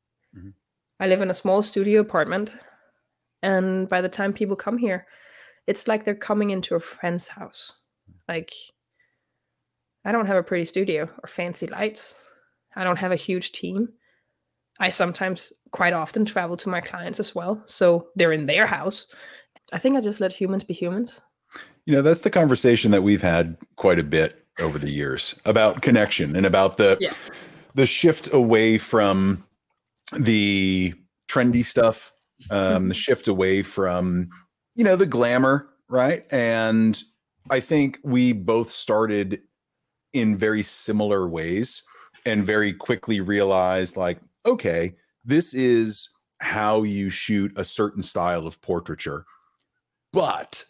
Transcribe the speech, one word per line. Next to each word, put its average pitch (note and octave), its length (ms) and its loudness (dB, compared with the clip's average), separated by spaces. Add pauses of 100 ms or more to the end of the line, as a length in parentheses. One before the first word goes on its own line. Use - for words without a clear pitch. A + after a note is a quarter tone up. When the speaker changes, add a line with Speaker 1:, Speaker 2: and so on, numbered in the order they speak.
(360)
Speaker 1:
Mm-hmm. F#2+ 140 -20 (480)
Speaker 2:
I F#3+ 80 -2
live F#3 140 4
in F#3 100 0
a F3+ 40 -4
small G3 280 2
studio G#3 380 2
apartment, F#3+ 500 -2 (920)
and F#3+ 460 0
by F#3 120 0
the F#3 80 -2
time G3 240 -4
people G3+ 240 -4
come A3+ 220 -6
here, F#3+ 280 -4 (600)
it's G#3 200 -4
like G#3+ 180 -2
they're G#3 100 -2
coming G#3 360 -2
into F#3 240 -4
a E3 60 -2
friend's F3 480 -6
house. - 440 -16 (560)
Like, E3+ 240 -8 (1500)
I G#3 80 -4
don't A3+ 140 0
have G3 100 0
a F3+ 60 2
pretty F3 220 -4
studio E3 440 -2 (140)
or - 60 -16
fancy F3 380 -8
lights. - 480 -8 (600)
I F#3+ 100 -6
don't F3+ 140 -2
have F#3 140 -4
a F3 40 2
huge F3+ 360 -6
team. G3 380 -6 (880)
I F#3 100 0
sometimes, F3+ 600 -4 (200)
quite F3 200 0
often, E3+ 320 -2
travel F3 320 -4
to F#3+ 120 -8
my F3+ 120 -4
clients F3 400 -10
as - 140 -8
well. F#3+ 320 -6
So E3+ 500 2
they're E3+ 160 4
in D3+ 140 -2
their F3 200 2
house. F#3+ 400 -6 (640)
I F3+ 60 -6
think C4+ 180 2
I C4 40 0
just G#3 200 -4
let F#3 120 0
humans F#3+ 320 -4
be F3 100 -10
humans. F#3+ 460 -6 (640)
Speaker 3:
You D3+ 80 2
know, C#3 80 6
that's E3 200 4
the - 80 0
conversation B2 600 4
that G2 120 6
we've G2+ 200 4
had E2 340 2 (200)
quite F2+ 220 4
a D#2+ 60 2
bit D#2 400 0 (140)
over D#2 200 -2
the C#2+ 120 -4
years C#2+ 440 -6 (100)
about G#2+ 380 4
connection G#2 520 2
and F#2+ 120 2
about F#2+ 320 4
the, G2 220 6
Speaker 2:
Yeah. F#3 120 -2 (600)
Speaker 3:
the C3+ 120 4
shift - 460 2
away A2+ 460 6
from G2 640 2 (760)
the G2 760 2 (340)
trendy A#2+ 360 2
stuff, - 480 2 (380)
um, F#2 380 0
the F#2+ 60 -2
Speaker 2:
Mm-hmm. - 60 -6
Speaker 3:
shift - 280 -2
away F#2+ 340 2
from, F2+ 640 -2 (460)
you A#3 100 2
know, F#3 120 6
the F#3+ 100 4
glamour, C3 640 2 (200)
right? B2+ 440 0
And A2+ 680 2 (500)
I C3 100 2
think C#3+ 420 0
we B2 300 2
both A2 380 0
started G#2 720 -2 (720)
in A2 240 2
very G#2+ 260 0
similar G#2 640 -2
ways E2+ 540 -4 (440)
and G#2+ 180 0
very G#2 280 0
quickly A2 480 -4
realized, F#2 760 0
like, F2 240 -2 (300)
"Okay, F2 460 -2 (280)
this C#3+ 300 0
is A#2 560 0 (300)
how G#2+ 420 0
you G2+ 280 -2
shoot G2+ 460 -2
a F#2 80 -4
certain G2+ 380 -4
style F2 440 -4
of - 160 -14
portraiture, E2 640 -6 (880)
but A2+ 580 -4